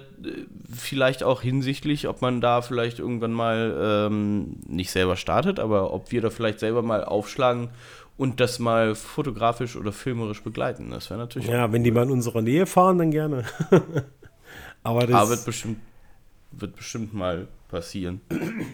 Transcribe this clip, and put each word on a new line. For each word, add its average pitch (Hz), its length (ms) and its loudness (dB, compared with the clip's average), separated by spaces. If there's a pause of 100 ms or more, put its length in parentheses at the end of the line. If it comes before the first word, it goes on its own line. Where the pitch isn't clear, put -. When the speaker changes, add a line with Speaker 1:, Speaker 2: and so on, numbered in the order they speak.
(760)
Speaker 1:
vielleicht 131 480 0
auch 120 200 4
hinsichtlich, 135 680 0
ob - 120 -4
man 127 200 2
da 120 220 4
vielleicht 117 360 -2
irgendwann 113 340 -2
mal, 107 800 2
ähm, 104 460 0 (100)
nicht 87 240 -4
selber 92 240 4
startet, 139 460 0
aber 104 320 2
ob - 180 -8
wir 120 100 0
da 107 100 0
vielleicht 110 280 -4
selber 113 240 0
mal 110 220 0
aufschlagen 120 640 0 (480)
und 127 220 -2
das 123 200 2
mal 113 360 2
fotografisch 120 800 -2
oder 101 160 -6
filmerisch 113 500 -6
begleiten. 117 480 -6
Das 117 180 -10
wäre 101 100 -8
natürlich 120 300 -8
Speaker 2:
Ja, 120 160 2
Speaker 1:
auch 110 80 0
Speaker 2:
wenn 120 120 2
die 120 60 6
Speaker 1:
cool. 113 40 2
Speaker 2:
mal 120 80 6
in 131 80 2
unserer 117 320 0
Nähe 143 240 4
fahren, 180 320 6
dann 165 120 4
gerne. 147 360 -2 (240)
<laughs> 165 340 4 (800)
Aber 117 240 2
das 117 100 4
Speaker 1:
Aber 104 140 4
wird 120 160 -2
bestimmt, 110 320 -6 (720)
wird 98 260 -12
bestimmt 110 380 -10
mal 92 340 -4 (200)
passieren. 90 520 -6 (540)